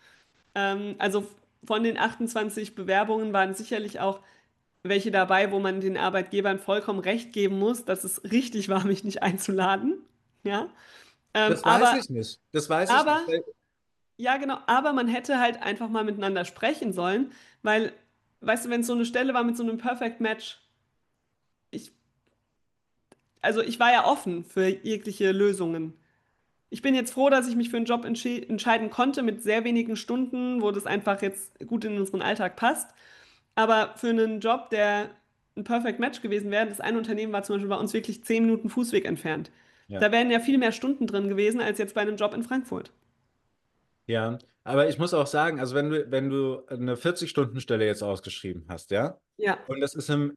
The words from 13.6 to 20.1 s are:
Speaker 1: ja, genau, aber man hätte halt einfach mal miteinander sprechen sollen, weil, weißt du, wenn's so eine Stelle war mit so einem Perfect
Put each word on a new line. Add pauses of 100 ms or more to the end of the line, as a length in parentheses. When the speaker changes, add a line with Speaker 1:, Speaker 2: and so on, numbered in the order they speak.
Speaker 1:
ja,
genau,
aber
man
hätte
halt
einfach
mal
miteinander
sprechen
sollen, (300)
weil, (480)
weißt
du,
wenn's
so
eine
Stelle
war
mit
so
einem
Perfect